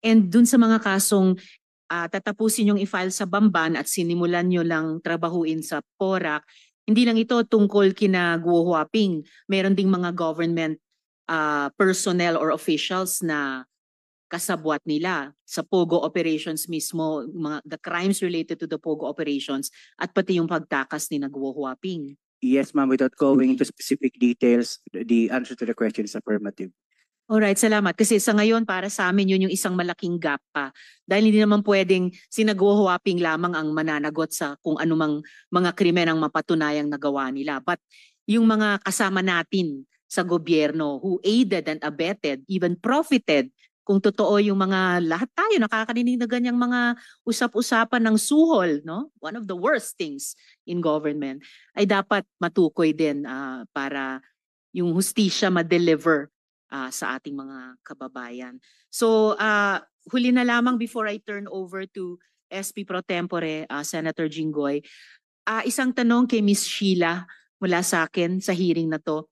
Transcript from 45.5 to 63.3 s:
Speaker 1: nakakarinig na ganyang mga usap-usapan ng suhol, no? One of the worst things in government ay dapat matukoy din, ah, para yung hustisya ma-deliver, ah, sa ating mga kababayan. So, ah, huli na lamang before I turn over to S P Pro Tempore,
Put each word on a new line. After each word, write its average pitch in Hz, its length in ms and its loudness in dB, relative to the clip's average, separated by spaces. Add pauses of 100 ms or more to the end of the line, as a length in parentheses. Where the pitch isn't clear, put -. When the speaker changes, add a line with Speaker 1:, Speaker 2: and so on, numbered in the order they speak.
Speaker 1:
nakakarinig 233 560 -2
na 240 80 -4
ganyang 240 320 0
mga 240 400 0 (240)
usap-usapan 233 800 0
ng 214 160 4
suhol, 208 640 2
no? 185 320 -8
One 160 160 -12
of 220 160 -12
the 185 80 -6
worst 247 400 -2
things 143 400 -10 (320)
in 175 160 -4
government 147 560 -2 (320)
ay 202 160 0
dapat 196 480 0
matukoy 165 560 0
din, 147 320 0
ah, 131 480 -10
para 139 480 -6 (560)
yung 175 160 0
hustisya 190 560 0
ma-deliver, 165 800 2 (400)
ah, 131 240 -10
sa 131 240 -6
ating 143 160 -12
mga 135 480 -16
kababayan. 127 800 -16 (320)
So, 220 480 2
ah, 208 400 2 (320)
huli 247 240 2
na 247 80 2
lamang 240 320 2
before 226 320 -4
I 208 160 -8
turn 202 240 -10
over 190 480 -10
to 180 240 -10 (320)
S 196 240 -10
P 202 80 -8
Pro 185 160 -6
Tempore, 170 720 -6